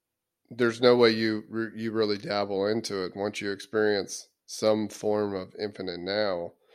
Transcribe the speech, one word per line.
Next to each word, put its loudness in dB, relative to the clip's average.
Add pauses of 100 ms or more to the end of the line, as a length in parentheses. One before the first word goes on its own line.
(520)
there's 0
no 8
way 8
you 0
re-, -6
you -6
really 0
dabble -2
into -2
it. -8
Once -4
you -4
experience -2 (180)
some 0
form -2
of -8
infinite -6
now -4 (220)